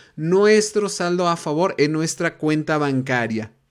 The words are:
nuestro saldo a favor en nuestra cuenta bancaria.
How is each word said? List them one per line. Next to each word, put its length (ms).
nuestro 720
saldo 400
a 80
favor 400
en 160
nuestra 440
cuenta 400
bancaria. 760